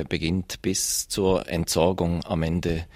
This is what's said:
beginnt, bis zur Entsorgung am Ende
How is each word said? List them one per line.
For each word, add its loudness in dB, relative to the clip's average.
beginnt, -2
bis -2
zur 2
Entsorgung 2
am -2
Ende -2